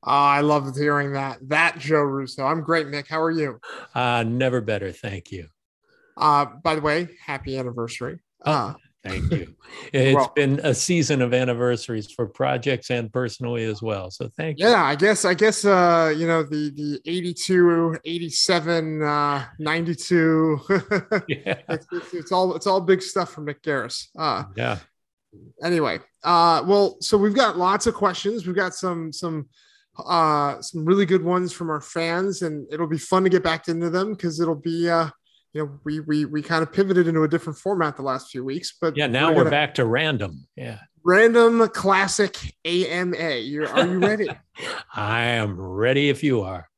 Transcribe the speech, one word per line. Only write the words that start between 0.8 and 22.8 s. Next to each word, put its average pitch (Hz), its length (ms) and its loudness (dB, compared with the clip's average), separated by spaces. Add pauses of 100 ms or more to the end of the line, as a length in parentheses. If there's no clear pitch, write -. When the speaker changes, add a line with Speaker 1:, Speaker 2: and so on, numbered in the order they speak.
Speaker 1:
that. 135 240 -6 (120)
That 165 300 2
Joe 147 220 2
Russo. 139 420 -4
I'm 151 200 -2
great, 156 240 0
Mick. 139 200 -10
How 160 140 -4
are 160 100 0
you? 147 300 -4 (340)
Speaker 2:
Uh, 120 320 0
never 123 360 0
better, 98 300 -4
thank 98 380 -12
you. 87 180 -14 (680)
Speaker 1:
Uh, 143 300 4
by 151 280 -4
the 151 60 -2
way, 151 280 -2 (140)
happy 135 360 -8
anniversary. 120 640 -8 (260)
Speaker 2:
Oh, 147 40 0
Speaker 1:
Uh, 131 240 -2 (300)
Speaker 2:
thank 95 260 -4
you. - 300 -4
Speaker 1:
<laughs> - 320 -18
Speaker 2:
It's 135 240 4
Speaker 1:
well 131 180 2
Speaker 2:
been 139 260 2
a 147 120 0
season 151 480 0
of 123 140 2
anniversaries 123 760 -2
for 117 180 -6
projects 131 600 -2
and 117 220 -4
personally 120 520 -4
as 107 180 -6
well, 98 280 -6
so 117 240 -10
thank 156 240 -6
you. 185 80 2
Speaker 1:
Yeah, 226 160 6
I 143 120 0
guess, 202 320 2
I 180 80 2
guess, 208 320 2
uh, 170 500 4
you 165 100 0
know, 165 180 2
the, 151 260 -4
the 147 340 -6
eighty-two, 170 1000 0
eighty-seven, 165 960 -2
uh, 147 420 0 (140)
ninety-two. 160 1040 2
<laughs> - 60 -8 (580)
Speaker 2:
Yeah. 147 300 -4 (100)
Speaker 1:
It's, 160 240 -6
it's, 175 220 -10
it's 170 180 -6
all, 185 240 2
it's 170 100 -4
all 196 140 2